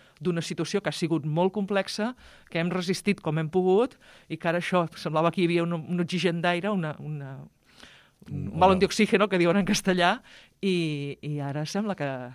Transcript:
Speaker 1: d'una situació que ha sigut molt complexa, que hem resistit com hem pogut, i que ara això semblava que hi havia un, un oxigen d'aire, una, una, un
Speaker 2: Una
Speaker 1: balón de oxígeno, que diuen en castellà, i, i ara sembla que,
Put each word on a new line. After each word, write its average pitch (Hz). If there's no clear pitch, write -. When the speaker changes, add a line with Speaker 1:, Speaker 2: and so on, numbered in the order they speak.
Speaker 1:
d'una 170
situació 170
que 151
ha -
sigut 160
molt 170
complexa, 208
que 170
hem 175
resistit 185
com 156
hem 156
pogut, 185
i 160
que 170
ara 170
això 175
semblava 160
que -
hi 170
havia 170
un, 170
un 170
oxigen 170
d'aire, 175
una, 160
una, 139
un -
Speaker 2:
Una 95
Speaker 1:
balón 185
de 196
oxígeno, 208
que 190
diuen 175
en 190
castellà, 185
i, 156
i 147
ara 147
sembla 202
que, 143